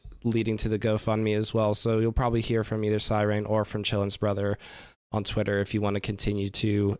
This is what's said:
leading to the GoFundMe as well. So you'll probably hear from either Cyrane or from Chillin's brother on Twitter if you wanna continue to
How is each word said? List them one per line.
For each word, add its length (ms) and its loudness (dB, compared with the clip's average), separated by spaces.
leading 320 2
to 140 -2
the 100 0
GoFundMe 560 0
as 180 0
well. 200 2
So 260 0
you'll 140 2
probably 260 0
hear 240 0
from 220 -2
either 120 2
Cyrane 480 0
or 200 0
from 180 -4
Chillin's 320 0
brother 420 0
on 140 -2
Twitter 340 0
if 140 -2
you 80 0
wanna 180 0
continue 520 -2
to 480 2